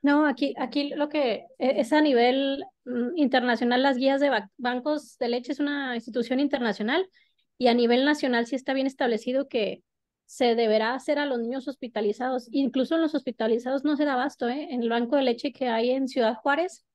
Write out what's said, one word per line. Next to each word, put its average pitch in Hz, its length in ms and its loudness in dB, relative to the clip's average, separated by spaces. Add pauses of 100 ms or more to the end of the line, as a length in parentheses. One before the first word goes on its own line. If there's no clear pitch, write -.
No, 294 260 4
aquí, 269 320 -2
aquí 285 360 -4
lo 294 140 -2
que 277 380 -2 (100)
e-, 269 240 0
es 233 120 0
a 302 80 6
nivel, 269 600 2 (220)
mm, 247 320 -4
internacional, 247 640 2
las 269 160 2
guías 269 240 2
de 285 80 2
ba-, 214 280 -2
bancos 254 600 -4
de 240 120 -2
leche 247 220 -4
es 269 80 -8
una 285 360 -4
institución 233 440 -2
internacional 269 720 0 (480)
y 247 100 2
a 233 60 6
nivel 240 320 4
nacional 269 400 0
sí - 100 -6
está 262 180 -4
bien 269 140 0
establecido 254 600 -2
que 220 340 -4 (440)
se 240 300 2
deberá 220 380 2
hacer 277 260 -2
a 294 60 0
los 254 140 -2
niños 247 280 -6
hospitalizados. 247 840 -4
Incluso 262 440 0
en 330 60 2
los 311 140 0
hospitalizados 254 680 -2
no 294 140 2
se 294 80 2
da 285 80 0
abasto, 247 360 -2
¿eh? 294 220 -6
En 247 120 -4
el 233 60 0
banco 240 260 0
de 277 80 4
leche 240 300 -2
que 254 160 -4
hay 226 220 0
en 269 160 0
Ciudad 247 280 0
Juárez 302 600 -2